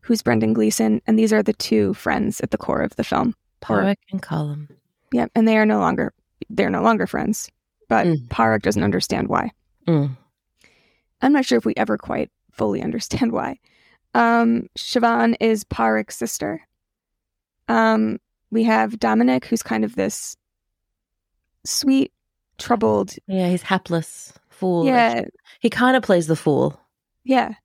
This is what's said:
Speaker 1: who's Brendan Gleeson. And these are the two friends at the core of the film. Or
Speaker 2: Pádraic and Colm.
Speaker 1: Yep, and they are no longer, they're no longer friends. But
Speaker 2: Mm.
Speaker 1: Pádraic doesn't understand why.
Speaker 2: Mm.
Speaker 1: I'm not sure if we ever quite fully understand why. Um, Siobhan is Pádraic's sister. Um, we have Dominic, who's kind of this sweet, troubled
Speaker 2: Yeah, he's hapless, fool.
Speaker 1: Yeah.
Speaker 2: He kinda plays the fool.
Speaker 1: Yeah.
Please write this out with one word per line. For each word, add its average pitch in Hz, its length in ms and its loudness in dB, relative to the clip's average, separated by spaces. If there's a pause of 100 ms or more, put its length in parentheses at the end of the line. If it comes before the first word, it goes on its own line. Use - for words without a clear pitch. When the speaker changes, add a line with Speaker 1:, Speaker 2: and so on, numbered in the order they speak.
Speaker 1:
who's 226 200 0
Brendan 220 300 2
Gleeson. 220 560 0
And 220 100 4
these 220 140 2
are 214 100 2
the 208 100 0
two 208 420 0
friends - 460 -4
at - 120 -4
the - 60 -2
core - 240 -2
of - 120 -6
the - 100 -4
film. - 300 -2 (340)
Or 208 140 0
Speaker 2:
Pádraic 196 140 0 (160)
and 190 100 -6
Colm. 147 460 -6 (440)
Speaker 1:
Yep, 240 220 -2
and 226 140 4
they 220 100 4
are 214 80 4
no 214 140 2
longer, - 340 0 (340)
they're - 220 0
no 196 120 -2
longer 220 260 2
friends. - 420 -4 (380)
But 208 180 2
Speaker 2:
Mm. 143 220 0
Speaker 1:
Pádraic 220 340 2
doesn't 208 220 0
understand - 440 -2
why. - 220 -2 (380)
Speaker 2:
Mm. 143 280 0 (1040)
Speaker 1:
I'm 269 100 4
not 269 120 2
sure 240 140 2
if 220 60 -2
we 220 120 -2
ever 214 220 -2
quite - 320 -6 (220)
fully - 300 -4
understand - 500 -4
why. 269 260 -6 (560)
Um, 233 540 2 (100)
Siobhan 233 640 0
is 220 240 0
Pádraic's 220 520 -2
sister. 233 440 -8 (1040)
Um, 220 540 0 (320)
we 226 100 0
have 220 380 2
Dominic, 240 460 2
who's 226 180 -2
kind 220 200 -2
of 226 120 -6
this - 400 -6 (1300)
sweet, 269 480 0 (460)
troubled 208 560 0 (120)
Speaker 2:
Yeah, 185 220 -2
he's 180 140 -2
hapless, - 680 -6 (160)
fool. 180 380 0
Speaker 1:
Yeah. 233 360 2 (380)
Speaker 2:
He 233 100 2
kinda 254 300 4
plays 175 260 2
the 160 100 2
fool. 143 440 0 (440)
Speaker 1:
Yeah. 240 300 0 (100)